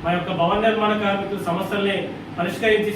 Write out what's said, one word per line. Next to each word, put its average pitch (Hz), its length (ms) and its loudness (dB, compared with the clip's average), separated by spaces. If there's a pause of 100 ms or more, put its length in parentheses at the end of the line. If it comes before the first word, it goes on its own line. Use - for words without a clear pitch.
మా 170 140 0
యొక్క 175 140 -4 (100)
భవన 196 260 2
నిర్మాణ 214 260 2 (120)
కార్మికుల 196 440 -2
సమస్యల్ని 196 480 0 (400)
పరిష్కరించి 208 580 2